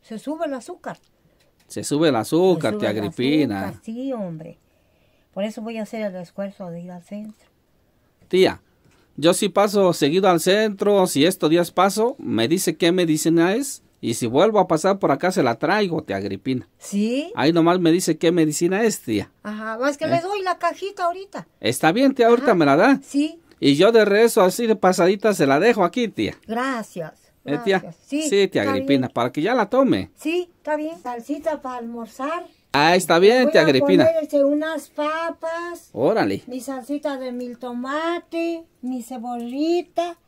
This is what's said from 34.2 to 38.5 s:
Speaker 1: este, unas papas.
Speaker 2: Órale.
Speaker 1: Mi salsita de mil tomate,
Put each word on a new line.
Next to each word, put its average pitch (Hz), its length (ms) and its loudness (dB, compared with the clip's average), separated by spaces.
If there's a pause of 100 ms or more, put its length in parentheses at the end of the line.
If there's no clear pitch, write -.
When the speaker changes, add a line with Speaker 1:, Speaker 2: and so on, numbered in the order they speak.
Speaker 1:
este, 294 220 2
unas 302 460 -2
papas. 330 1000 -8
Speaker 2:
Órale. 170 540 -2
Speaker 1:
Mi 247 140 -10
salsita 277 560 -8
de 254 160 -10
mil 247 260 -10
tomate, 330 1040 -6 (180)